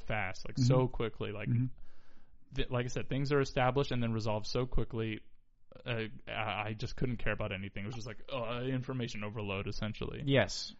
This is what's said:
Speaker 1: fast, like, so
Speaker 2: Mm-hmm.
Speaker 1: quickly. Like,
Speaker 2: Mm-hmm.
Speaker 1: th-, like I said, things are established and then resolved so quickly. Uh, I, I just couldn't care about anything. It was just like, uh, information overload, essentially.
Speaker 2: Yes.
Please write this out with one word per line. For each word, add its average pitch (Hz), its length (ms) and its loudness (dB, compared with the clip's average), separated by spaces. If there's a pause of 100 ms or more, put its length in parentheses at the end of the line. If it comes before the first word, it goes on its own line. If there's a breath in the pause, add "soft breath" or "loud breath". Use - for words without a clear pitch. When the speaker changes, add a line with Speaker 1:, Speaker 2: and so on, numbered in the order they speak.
Speaker 1:
fast, 101 380 -2
like, 110 120 -6
so 127 220 8
Speaker 2:
Mm-hmm. 127 140 6
Speaker 1:
quickly. 107 380 -2
Like, 104 180 -6
Speaker 2:
Mm-hmm. 123 160 4 (920)
Speaker 1:
th-, 131 120 2
like 123 160 2
I 123 40 -4
said, 113 200 0
things 139 220 2
are 143 80 6
established 135 520 4
and 123 120 2
then 117 100 2
resolved 107 340 0
so 123 180 0
quickly. 113 560 2 (640)
Uh, 117 180 0 (240)
I, - 40 -8 (360)
I 110 100 -2
just 113 180 -2
couldn't - 220 2
care 107 160 2
about 104 180 -2
anything. 98 320 -6
It 101 40 -4
was 113 80 -6
just 110 120 -8
like, 110 120 -8 (120)
uh, 120 340 -2
information 127 580 -2
overload, 104 440 -2
essentially. - 580 -4
Speaker 2:
Yes. 131 540 4